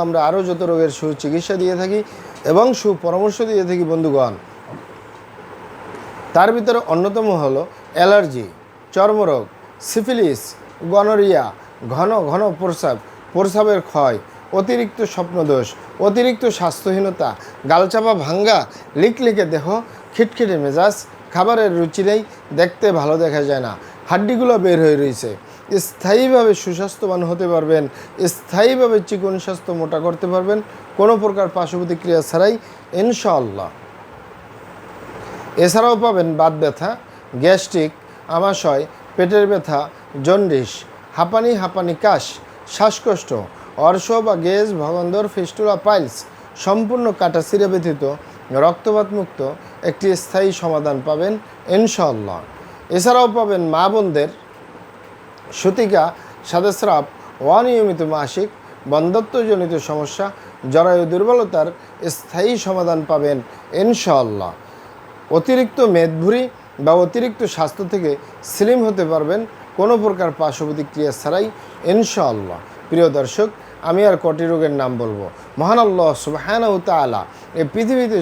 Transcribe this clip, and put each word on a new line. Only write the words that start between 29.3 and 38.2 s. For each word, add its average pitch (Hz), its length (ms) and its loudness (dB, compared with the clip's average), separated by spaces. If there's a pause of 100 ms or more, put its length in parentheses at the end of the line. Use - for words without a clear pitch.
স্বাস্থ্য 185 360 -8
মোটা 156 260 -4
করতে 170 260 -4
পারবেন 185 260 0 (380)
কোনো 208 160 4 (100)
প্রকার 196 320 0
পার্শ্ব 175 260 -4
প্রতিক্রিয়া 170 400 0 (100)
ছাড়াই 196 240 4 (480)
ইনশাআল্লাহ। 131 640 -2 (2000)
এছাড়াও 226 400 4
পাবেন 185 240 2 (120)
বাত 160 220 2
ব্যথা, 160 280 -2 (520)
গ্যাস্ট্রিক, 175 480 2 (460)